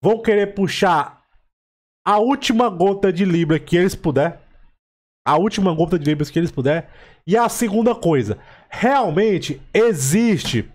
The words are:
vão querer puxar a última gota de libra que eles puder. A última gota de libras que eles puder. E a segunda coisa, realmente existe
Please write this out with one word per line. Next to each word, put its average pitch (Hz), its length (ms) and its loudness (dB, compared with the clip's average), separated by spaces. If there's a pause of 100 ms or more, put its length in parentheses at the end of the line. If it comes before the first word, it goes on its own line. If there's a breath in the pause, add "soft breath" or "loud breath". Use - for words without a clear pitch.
vão 220 180 2
querer 202 320 0
puxar 180 720 -2 (800)
a 208 140 2
última 240 500 0
gota 196 420 0
de 180 140 0
libra 165 340 0
que - 160 -4
eles 175 200 2
puder. 151 440 -2 (880)
A 143 80 2
última 190 380 0
gota 160 240 0
de 147 80 -4
libras 147 240 -2
que - 80 -4
eles 170 140 -2
puder. 147 400 -2 (340 soft breath)
E 175 100 0
a 233 140 2
segunda 226 460 0
coisa, 135 440 -2 (300 loud breath)
realmente 208 920 0 (140)
existe 185 1000 0